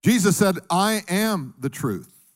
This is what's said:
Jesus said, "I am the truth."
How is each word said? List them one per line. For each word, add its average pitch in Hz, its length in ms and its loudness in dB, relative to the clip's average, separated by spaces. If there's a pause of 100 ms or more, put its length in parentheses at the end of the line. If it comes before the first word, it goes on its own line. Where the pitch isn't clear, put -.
Jesus 196 320 4
said, 196 220 2 (120)
"I 202 380 0
am 190 500 -2
the 131 100 -6
truth." - 440 -6 (220)